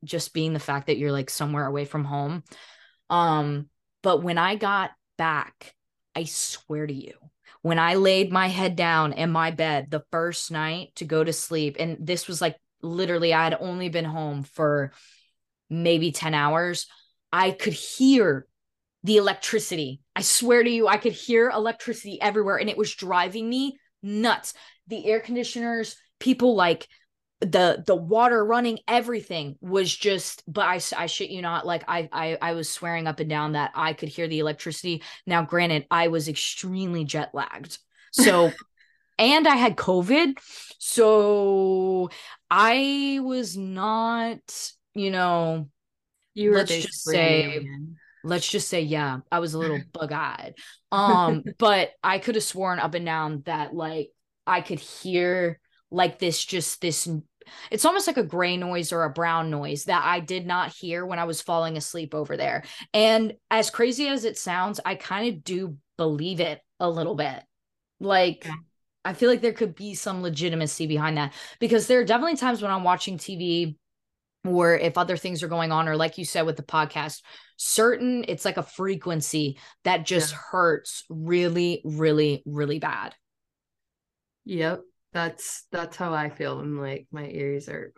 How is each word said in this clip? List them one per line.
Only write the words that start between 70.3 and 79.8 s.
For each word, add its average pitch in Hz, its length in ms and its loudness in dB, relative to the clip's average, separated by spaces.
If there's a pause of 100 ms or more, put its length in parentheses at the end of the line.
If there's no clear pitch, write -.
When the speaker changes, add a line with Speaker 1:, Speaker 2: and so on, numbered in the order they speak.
Speaker 1:
behind 156 300 0
that, 147 160 -2 (260)
because 226 280 2
there 254 140 6
are 233 40 2
definitely 247 320 2
times 240 260 0
when 196 80 -2
I'm 190 140 -2
watching 180 340 2
T 190 180 -10
V 170 420 -2 (640)
or 175 320 4
if 165 200 0
other 175 200 0
things 170 260 -6
are 170 60 -6
going 160 240 -2
on, 160 160 2
or 156 80 0
like 160 220 0
you 180 60 -8
said 170 180 -2
with 160 140 -2
the 151 60 -12
podcast, 151 600 -2 (340)
certain, 240 720 0
it's - 160 -6
like 180 140 -2
a 135 40 -4
frequency 160 960 -4 (240)